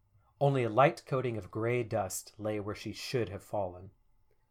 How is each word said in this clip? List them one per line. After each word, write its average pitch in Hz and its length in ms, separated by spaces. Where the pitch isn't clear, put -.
Only 139 220
a 113 60
light 135 360
coating 127 320
of 98 120
gray 120 340
dust 101 540
lay 107 220
where 101 160
she 107 160
should 110 380
have 101 140
fallen. 95 480